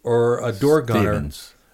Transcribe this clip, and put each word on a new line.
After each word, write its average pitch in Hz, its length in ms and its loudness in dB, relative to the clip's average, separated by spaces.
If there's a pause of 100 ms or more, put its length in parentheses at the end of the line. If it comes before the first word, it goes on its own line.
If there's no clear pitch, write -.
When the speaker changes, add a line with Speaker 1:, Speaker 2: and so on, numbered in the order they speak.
Speaker 1:
or 120 440 0
a 117 60 -4
door 143 300 2
gunner. 107 320 0
Speaker 2:
Stevens. 73 400 -10 (200)